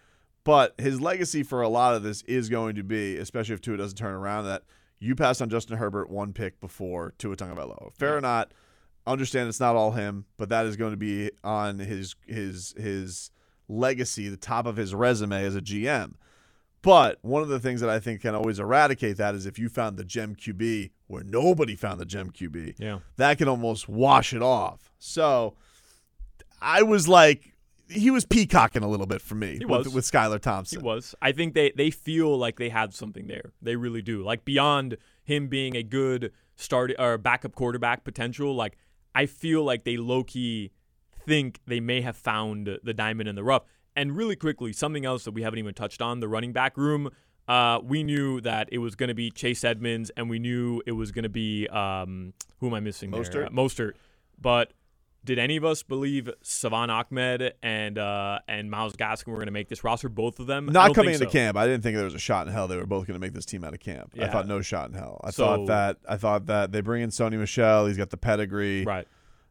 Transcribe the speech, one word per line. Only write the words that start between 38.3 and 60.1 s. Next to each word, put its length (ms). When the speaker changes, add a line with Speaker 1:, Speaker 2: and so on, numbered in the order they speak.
Speaker 2:
like, 220
I 140
feel 360
like 200
they 140
low-key 760
think 400
they 120
may 220
have 160
found 640
the 100
diamond 360
in 60
the 80
rough. 200
And 220
really 180
quickly, 380
something 320
else 200
that 60
we 120
haven't 160
even 160
touched 260
on, 200
the 60
running 260
back 240
room. 320
Uh, 360
we 200
knew 380
that 300
it 80
was 160
gonna 180
be 160
Chase 340
Edmonds, 540
and 100
we 120
knew 480
it 60
was 180
gonna 180
be, 380
um, 640
who 80
am 60
I 60
missing 320
there? 100
Speaker 1:
Mostert? 240
Speaker 2:
Uh, 60
Mostert. 400
But 320
did 160
any 160
of 100
us 160
believe 480
Savon 480
Ahmed 640
and, 340
uh, 500
and 220
Myles 260
Gaskin 320
were 120
gonna 120
make 180
this 140
roster? 260
Both 300